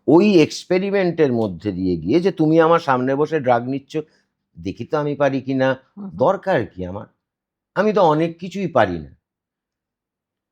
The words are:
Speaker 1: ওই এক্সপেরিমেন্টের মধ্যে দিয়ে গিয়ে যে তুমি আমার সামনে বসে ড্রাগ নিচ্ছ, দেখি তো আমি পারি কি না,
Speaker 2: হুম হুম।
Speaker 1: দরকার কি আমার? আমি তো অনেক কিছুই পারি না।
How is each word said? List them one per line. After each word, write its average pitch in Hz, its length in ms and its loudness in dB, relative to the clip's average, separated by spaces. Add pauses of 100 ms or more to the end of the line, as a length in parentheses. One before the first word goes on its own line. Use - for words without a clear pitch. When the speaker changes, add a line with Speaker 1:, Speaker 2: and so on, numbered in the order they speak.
Speaker 1:
ওই 180 360 6
এক্সপেরিমেন্টের 180 920 -2
মধ্যে 104 400 -4
দিয়ে 90 240 -2
গিয়ে 92 240 0
যে 180 120 0
তুমি 160 280 2
আমার 165 200 4
সামনে 131 340 0
বসে 151 260 -2
ড্রাগ 123 280 0
নিচ্ছ, 139 280 -8 (640)
দেখি 95 240 -10
তো - 120 -4
আমি 147 180 -2
পারি 135 260 0
কি 135 140 -6
না, 131 180 0
Speaker 2:
হুম 196 320 -14
হুম। 87 140 -12
Speaker 1:
দরকার 175 480 0
কি 90 200 -12
আমার? 101 200 -12 (680)
আমি 208 180 0
তো 196 100 2
অনেক 165 360 2
কিছুই 185 280 -8
পারি 95 320 0
না। 73 180 -16 (1400)